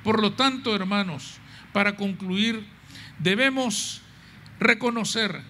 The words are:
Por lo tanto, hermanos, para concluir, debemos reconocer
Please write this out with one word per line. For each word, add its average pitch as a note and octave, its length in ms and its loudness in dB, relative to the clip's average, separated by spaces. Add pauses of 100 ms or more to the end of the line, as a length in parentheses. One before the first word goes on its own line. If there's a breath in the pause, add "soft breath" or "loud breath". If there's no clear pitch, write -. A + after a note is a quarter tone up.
Por G#3+ 160 4
lo G3+ 140 2
tanto, C4 420 0
hermanos, F#3+ 600 -4 (340 loud breath)
para G3+ 240 2
concluir, G3+ 680 -2 (540 loud breath)
debemos B3 840 0 (580 loud breath)
reconocer A3+ 880 0